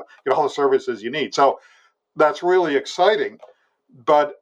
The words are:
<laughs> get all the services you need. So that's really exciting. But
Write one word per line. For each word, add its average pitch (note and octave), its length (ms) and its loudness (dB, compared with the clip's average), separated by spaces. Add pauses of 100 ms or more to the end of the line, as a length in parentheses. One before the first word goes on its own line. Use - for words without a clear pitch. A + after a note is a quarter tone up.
<laughs> - 200 -20
get C3+ 80 0
all D3+ 100 0
the G3+ 60 -2
services G3 520 -2
you A2+ 80 -8
need. C3+ 240 -6
So C#3 260 0 (580)
that's D3+ 260 2
really F3 320 2
exciting. C#3+ 640 -2 (680)
But D3 360 2